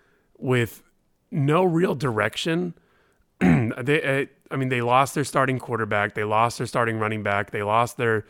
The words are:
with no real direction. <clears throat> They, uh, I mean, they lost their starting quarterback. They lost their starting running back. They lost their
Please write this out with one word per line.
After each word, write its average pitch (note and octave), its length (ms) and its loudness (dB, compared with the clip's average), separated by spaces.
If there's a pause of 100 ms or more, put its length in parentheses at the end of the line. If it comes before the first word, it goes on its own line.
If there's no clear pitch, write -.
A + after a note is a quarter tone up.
(360)
with B2 460 -2 (480)
no D3+ 340 2
real F3+ 300 2
direction. C#3+ 840 -2
<clears throat> - 60 -20 (560)
They, C#3 800 2
uh, - 40 -4 (240)
I D#3 60 -6
mean, C3 120 -2
they B2 140 0
lost B2 320 2
their C#3+ 100 0
starting C3 340 0
quarterback. G#2+ 560 -2
They G#2+ 100 -2
lost A2 340 0
their B2 80 -4
starting A2+ 320 -2
running G#2+ 240 -2
back. G2+ 300 -2
They G#2+ 100 -4
lost A2+ 340 0
their A2+ 340 0